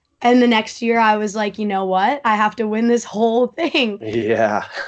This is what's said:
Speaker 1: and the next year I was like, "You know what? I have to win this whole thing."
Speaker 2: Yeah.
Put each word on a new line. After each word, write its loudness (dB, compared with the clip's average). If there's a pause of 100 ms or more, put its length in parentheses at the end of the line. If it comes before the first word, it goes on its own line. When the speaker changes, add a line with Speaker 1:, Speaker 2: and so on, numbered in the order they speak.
(220)
Speaker 1:
and 4
the 4
next 0
year 0
I 4
was -4
like, -4
"You -4
know -2
what? 0
I 2
have 0
to -2
win 0
this 2
whole 0
thing." -2
Speaker 2:
Yeah. 0 (240)